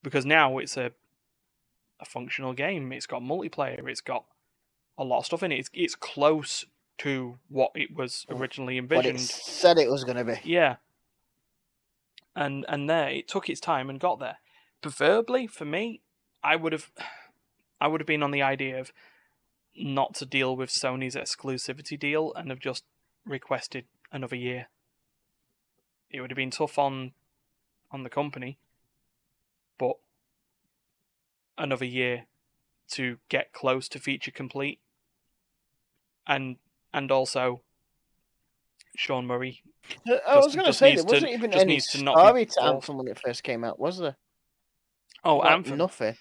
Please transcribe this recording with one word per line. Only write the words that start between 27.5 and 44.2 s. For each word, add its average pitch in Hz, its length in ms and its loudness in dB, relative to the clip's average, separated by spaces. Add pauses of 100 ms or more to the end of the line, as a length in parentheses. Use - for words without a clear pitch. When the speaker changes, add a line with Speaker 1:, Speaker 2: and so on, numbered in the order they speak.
Speaker 1:
on 135 100 -10
the 127 80 -12
company, 139 480 -6 (1200)
but 127 180 -2 (1600)
another 135 280 -4
year 123 400 -2 (680)
to 127 260 -6 (100)
get - 240 -2
close 131 380 -2
to 139 100 -12
feature 135 320 -6
complete. 139 480 -8 (1500)
And, 135 300 -2 (360)
and 139 200 -4
also, 127 480 0 (1400)
Sean 127 300 -2
Murray 127 360 -6 (460)
Speaker 2:
Uh, 247 60 4 (120)
I 262 100 6
Speaker 1:
just, 277 100 10
Speaker 2:
was 294 100 0
gonna 359 120 4
Speaker 1:
just - 100 2
Speaker 2:
say, 269 120 10
Speaker 1:
needs 175 140 4
Speaker 2:
there 208 80 4
wasn't 285 200 6
Speaker 1:
to, 240 60 -4
Speaker 2:
even 220 140 -2
Speaker 1:
just 190 100 6
Speaker 2:
any 185 120 6
Speaker 1:
needs 135 140 0
to 139 140 -4
not 139 140 4
be 160 40 12
Speaker 2:
story 226 260 10
to - 80 -12
Speaker 1:
forced. 147 200 4
Speaker 2:
Anthem 139 220 -6
when 131 120 -6
it - 160 -10
first 123 200 -4
came 117 180 -2
out, 113 160 -6
was 175 200 -2
there? 151 180 -4 (1080)